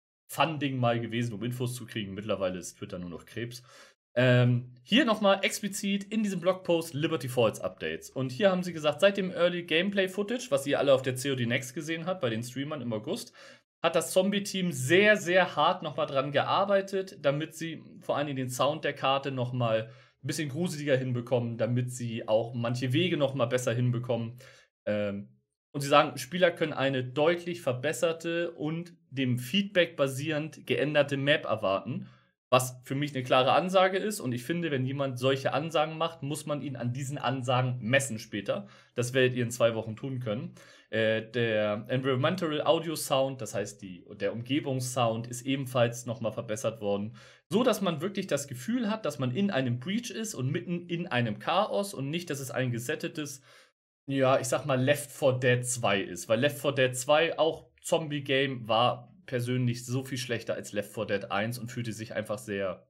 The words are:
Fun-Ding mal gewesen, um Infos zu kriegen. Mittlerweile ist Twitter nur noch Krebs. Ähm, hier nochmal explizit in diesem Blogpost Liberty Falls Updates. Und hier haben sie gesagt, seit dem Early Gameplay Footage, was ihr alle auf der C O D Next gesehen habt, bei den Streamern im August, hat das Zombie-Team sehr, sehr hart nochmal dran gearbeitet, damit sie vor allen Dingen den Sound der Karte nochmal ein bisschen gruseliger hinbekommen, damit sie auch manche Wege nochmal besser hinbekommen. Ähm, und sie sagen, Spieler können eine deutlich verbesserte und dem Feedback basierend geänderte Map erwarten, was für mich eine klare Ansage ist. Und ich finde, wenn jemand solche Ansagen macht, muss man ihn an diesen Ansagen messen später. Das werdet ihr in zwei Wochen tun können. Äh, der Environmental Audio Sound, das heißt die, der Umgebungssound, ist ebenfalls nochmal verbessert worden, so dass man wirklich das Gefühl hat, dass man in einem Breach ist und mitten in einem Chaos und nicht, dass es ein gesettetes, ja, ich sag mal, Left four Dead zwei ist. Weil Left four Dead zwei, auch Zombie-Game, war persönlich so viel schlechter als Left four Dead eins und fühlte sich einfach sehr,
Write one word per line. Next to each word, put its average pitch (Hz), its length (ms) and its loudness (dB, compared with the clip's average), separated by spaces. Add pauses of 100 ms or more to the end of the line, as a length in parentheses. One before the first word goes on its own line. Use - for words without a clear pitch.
(280)
Fun-Ding 143 500 0
mal 120 220 2
gewesen, 117 340 -2
um 98 100 -8
Infos 123 300 -4
zu 110 140 -12
kriegen. 98 260 -6
Mittlerweile 95 460 -2
ist - 160 -12
Twitter 95 240 -10
nur 90 100 -10
noch 82 160 -12
Krebs. 123 380 -10 (520)
Ähm, 123 580 4 (100)
hier 233 220 4
nochmal 202 380 4
explizit 196 600 -2
in 220 180 -2
diesem 190 200 -2
Blogpost 170 520 0
Liberty 151 340 -2
Falls 120 320 2
Updates. - 520 -6
Und 131 200 -4
hier 185 200 4
haben 180 120 0
sie 175 100 -6
gesagt, 151 280 0
seit 202 160 6
dem 185 140 -2
Early 175 320 0
Gameplay 185 460 2
Footage, 208 420 -4
was 139 160 0
ihr 143 100 2
alle 139 160 6
auf 127 80 6
der 131 140 -2
C 139 160 -2
O 135 40 0
D 123 100 0
Next 120 280 -2
gesehen 165 320 -6
habt, 185 160 -4
bei 123 80 0
den 113 140 -2
Streamern 139 380 -8
im 120 100 -4
August, 131 420 -6 (480)
hat 170 140 2
das 160 160 0
Zombie-Team 190 640 0
sehr, 175 420 6
sehr 175 400 2
hart 165 280 4
nochmal 151 240 -2
dran 143 260 0
gearbeitet, 190 880 2
damit 147 340 0
sie 165 260 -8 (200)
vor 131 160 -2
allen 151 100 0
Dingen 139 100 -4
den 127 120 -4
Sound 143 340 0
der 147 80 0
Karte 139 400 0
nochmal 120 520 0 (380)
ein 131 60 -10
bisschen 151 220 -4
gruseliger 147 480 0
hinbekommen, 120 600 0
damit 123 360 0
sie 113 340 -6
auch 113 260 2
manche 123 380 -2
Wege 165 240 2
nochmal 131 320 0
besser 123 260 0
hinbekommen. 120 640 -2 (480)
Ähm, 104 440 -4 (420)
und 147 80 -6
sie 143 80 -4
sagen, 143 300 6
Spieler 175 340 2
können 170 220 -2
eine 131 320 0
deutlich 170 560 0
verbesserte 165 880 -2
und 165 440 -6 (160)
dem 127 260 0
Feedback 185 580 0
basierend 147 720 -4
geänderte 143 480 2
Map 143 300 2
erwarten, 104 640 -2 (420)
was 127 320 2
für 135 120 -6
mich 143 180 -4
eine 127 100 -4
klare 131 300 4
Ansage 185 440 4
ist. 208 220 -4
Und 127 140 -4
ich 123 100 -4
finde, 170 280 -2
wenn 131 120 0
jemand 135 360 -2
solche 131 340 2
Ansagen 156 440 0
macht, 160 260 -4
muss 147 240 -4
man 147 160 -4
ihn 139 120 -6
an 123 160 -2
diesen 127 280 -6
Ansagen 127 600 0
messen 117 400 0
später. 110 480 -6 (280)
Das 123 180 -2
werdet 127 240 4
ihr 120 60 0
in 117 80 -4
zwei 113 240 2
Wochen 110 200 -6
tun 131 240 -8
können. 123 360 -6 (340)
Äh, 110 400 0
der 107 600 0
Environmental 139 760 0
Audio 160 320 4
Sound, 135 460 0
das 104 120 -8
heißt 107 300 -4
die, 90 200 -14 (120)
der 98 180 -2
Umgebungssound, 127 920 -2
ist 123 180 -10
ebenfalls 127 600 0
nochmal 113 240 -4
verbessert 107 500 -4
worden, 101 340 0 (340)
so 196 120 2
dass 214 200 2
man 165 200 -2
wirklich 196 240 -4
das 143 220 -2
Gefühl 226 420 -4
hat, 220 160 -4
dass 143 140 -4
man 127 100 0
in 196 220 0
einem 123 280 0
Breach 202 300 -4
ist 220 240 -8
und 127 160 -4
mitten 175 380 -4
in 170 180 -4
einem 120 320 0
Chaos 202 560 0
und 139 160 -4
nicht, 170 220 -4
dass 135 80 -4
es 131 100 -8
ein 127 220 -2
gesettetes, 147 720 -6 (640)
ja, 135 320 4
ich 123 80 -4
sag 151 180 -2
mal, 131 160 2
Left 143 300 2
four 123 280 2
Dead 123 240 4
zwei 101 380 2
ist. 87 260 -8
Weil 113 120 4
Left 143 180 2
four 143 160 0
Dead 127 220 2
zwei, 156 420 2
auch 123 320 0 (140)
Zombie-Game, 135 840 0
war 113 380 4 (220)
persönlich 123 580 -2
so 127 180 -2
viel 131 140 -6
schlechter - 380 -4
als - 180 -10
Left 101 180 -4
four 110 140 -4
Dead 98 240 -2
eins 113 300 -2
und 123 120 -10
fühlte 120 220 -6
sich 107 220 -10
einfach 104 240 -4
sehr, 98 500 -6